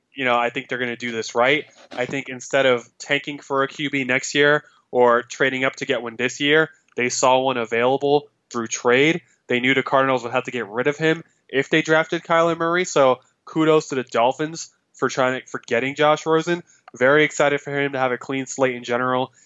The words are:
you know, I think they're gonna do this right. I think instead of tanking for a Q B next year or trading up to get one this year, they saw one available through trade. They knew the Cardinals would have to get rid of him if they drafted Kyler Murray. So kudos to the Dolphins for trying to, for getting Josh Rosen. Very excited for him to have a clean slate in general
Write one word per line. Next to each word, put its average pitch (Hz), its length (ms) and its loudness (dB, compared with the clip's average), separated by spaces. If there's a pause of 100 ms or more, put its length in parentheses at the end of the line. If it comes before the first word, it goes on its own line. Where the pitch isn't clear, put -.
(120)
you 135 140 -4
know, 120 120 2
I 120 120 0
think - 180 -10
they're 131 80 -6
gonna 120 200 -6
do 120 160 -10
this 113 220 -8
right. 131 300 2 (280)
I 123 120 -6
think 131 240 -8
instead 131 380 -2
of 120 200 0 (120)
tanking 143 400 -6
for 135 240 -4
a 135 60 -2
Q 147 200 -6
B 135 160 -4
next 127 300 -4
year 147 300 2 (260)
or 120 320 4
trading 131 420 -2
up 135 120 -2
to 135 100 -10
get 123 160 -2
one 113 140 -10
this 123 240 -4
year, 151 280 2 (260)
they 123 140 -2
saw 131 300 2
one 131 180 0
available 131 720 0 (220)
through 117 160 -6
trade. 139 560 2 (260)
They 123 120 0
knew 127 140 2
the 131 100 0
Cardinals 135 400 0
would 120 80 -8
have 127 120 -2
to 147 60 -12
get 117 160 -6
rid 120 220 -4
of 143 80 -2
him 160 260 -2 (260)
if 135 200 -2
they 160 120 2
drafted 160 440 0
Kyler 165 340 2
Murray. 170 260 -2
So 135 360 4 (240)
kudos 156 460 2
to 147 40 -6
the 127 80 -2
Dolphins 135 720 -2 (180)
for - 160 -2
trying 127 320 -2
to, - 60 -20
for - 180 -14
getting 123 300 -2
Josh 151 320 2
Rosen. 160 380 0 (320)
Very 139 260 4
excited 143 380 0
for 143 100 -12
him 139 220 -2
to 135 80 -6
have 131 100 0
a 120 80 -4
clean 135 280 -6
slate 131 280 -2
in 123 80 -12
general 127 500 -2 (140)